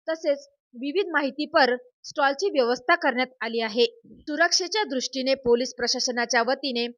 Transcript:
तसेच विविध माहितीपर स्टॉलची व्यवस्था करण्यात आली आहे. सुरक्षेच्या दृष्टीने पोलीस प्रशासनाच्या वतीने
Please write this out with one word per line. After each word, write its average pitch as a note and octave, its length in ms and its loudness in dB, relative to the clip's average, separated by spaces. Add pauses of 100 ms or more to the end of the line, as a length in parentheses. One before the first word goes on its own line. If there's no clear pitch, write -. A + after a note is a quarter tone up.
तसेच D#4 380 -2 (280)
विविध C#4+ 380 -2
माहितीपर C#4+ 640 0 (300)
स्टॉलची C#4 460 0
व्यवस्था B3 440 0
करण्यात C4 320 0 (140)
आली A3+ 200 -4
आहे. A3+ 260 2 (340)
सुरक्षेच्या F4 640 0
दृष्टीने C4 500 -2
पोलीस B3 400 2
प्रशासनाच्या A#3+ 720 0
वतीने B3+ 400 -2 (120)